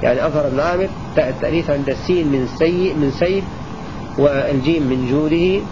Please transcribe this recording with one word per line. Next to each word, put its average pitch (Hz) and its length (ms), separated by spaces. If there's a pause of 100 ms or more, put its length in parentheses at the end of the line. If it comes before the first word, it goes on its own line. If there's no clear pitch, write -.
يعني 127 220
أظهر 147 220
ابن 131 120
عامر 175 280 (280)
تاء 151 140
التأنيث 143 400
عند 139 200
السين 165 380
من 131 200
سي-، 175 460
من 147 180
سيب، 190 320 (760)
والجيم 139 680
من 127 280
جوده 170 500 (100)